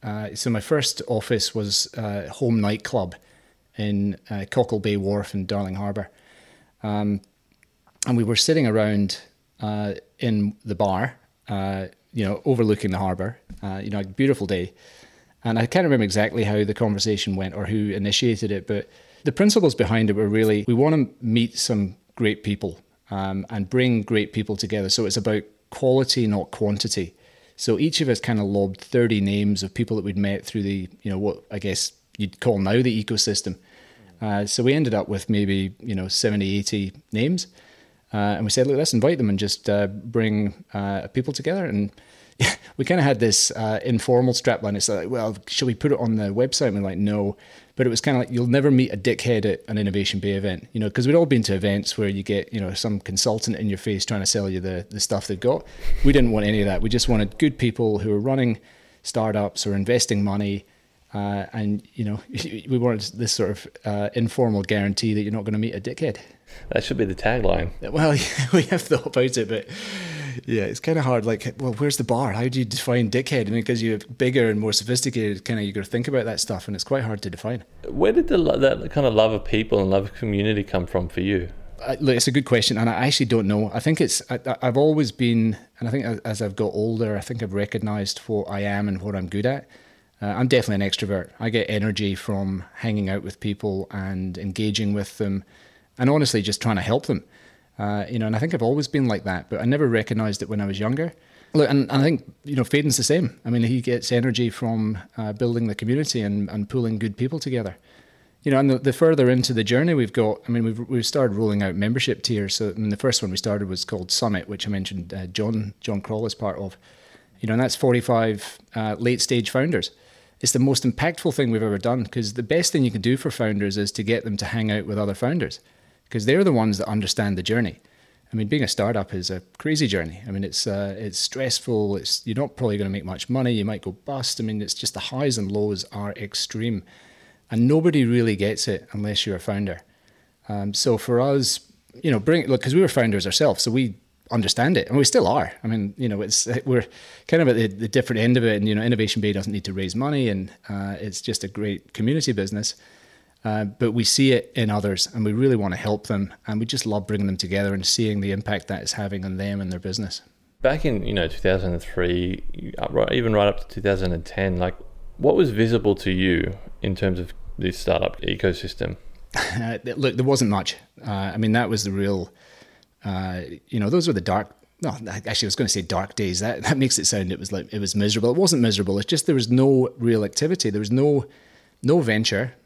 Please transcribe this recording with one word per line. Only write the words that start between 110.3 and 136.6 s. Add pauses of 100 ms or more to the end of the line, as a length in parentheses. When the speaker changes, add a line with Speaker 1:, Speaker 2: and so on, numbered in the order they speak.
Speaker 1:
I
mean,
we've,
we've
started
rolling
out
membership
tiers.
So,
I
mean,
the
first
one
we
started
was
called
Summit,
which
I
mentioned,
uh,
John,
John
Kroll
is
part
of. (640)
You
know,
and
that's
forty-five, (180)
uh,
late
stage
founders, (540)
it's
the
most
impactful
thing
we've
ever
done,
'cause
the
best
thing
you
can
do
for
founders
is
to
get
them
to
hang
out
with
other
founders, (480)
'cause
they're
the
ones
that
understand
the
journey. (520)
I
mean,
being
a
startup
is
a (160)
crazy
journey.
I
mean,
it's,
uh, (120)
it's
stressful.
It's,
you're
not
probably
gonna
make
much
money.
You
might
go
bust.
I
mean,
it's
just
the
highs
and
lows
are
extreme. (640)